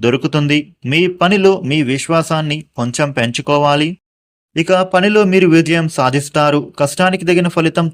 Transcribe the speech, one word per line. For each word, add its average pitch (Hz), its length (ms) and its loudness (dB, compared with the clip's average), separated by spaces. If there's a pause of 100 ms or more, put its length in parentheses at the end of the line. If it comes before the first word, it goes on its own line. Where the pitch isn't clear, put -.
దొరుకుతుంది. 147 540 0 (340)
మీ 165 80 2 (200)
పనిలో 190 320 2 (160)
మీ 156 100 0 (140)
విశ్వాసాన్ని 156 640 -2 (200)
కొంచెం 123 280 -2 (120)
పెంచుకోవాలి. 147 680 0 (720)
ఇక 185 120 0 (180)
పనిలో 208 280 2 (100)
మీరు 190 240 4
విజయం 165 320 2 (100)
సాధిస్తారు. 143 640 0 (180)
కష్టానికి 185 500 -2
తగిన 175 260 2
ఫలితం 165 400 0